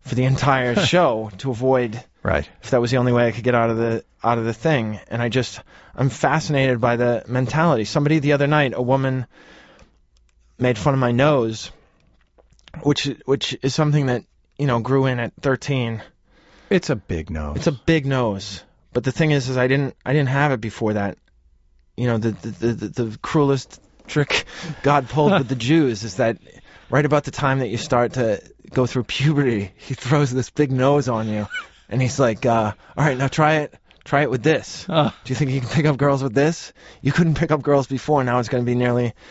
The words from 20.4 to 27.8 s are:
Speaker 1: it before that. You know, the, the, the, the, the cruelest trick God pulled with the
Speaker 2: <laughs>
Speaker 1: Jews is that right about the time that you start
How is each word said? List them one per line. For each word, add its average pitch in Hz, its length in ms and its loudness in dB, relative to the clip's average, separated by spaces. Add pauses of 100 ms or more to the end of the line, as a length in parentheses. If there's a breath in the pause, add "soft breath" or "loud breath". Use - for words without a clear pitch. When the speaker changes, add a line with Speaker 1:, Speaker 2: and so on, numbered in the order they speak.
Speaker 1:
it 120 80 -4
before 110 340 -4
that. 101 220 -4 (800)
You 123 120 -2
know, 117 100 0
the, 110 140 0
the, 101 180 -10
the, 113 220 -2 (160)
the, - 160 -4
the 110 140 -8
cruelest 139 640 -2 (260)
trick - 380 -2 (380 loud breath)
God 139 260 2
pulled 147 240 4
with 147 160 2
the 131 60 -2
Speaker 2:
<laughs> 117 160 -6
Speaker 1:
Jews 131 340 2
is 110 120 -10
that 117 200 0 (540 loud breath)
right 143 160 2
about 147 180 2
the - 60 -10
time 135 300 0
that 127 80 -2
you 110 100 -4
start 120 360 0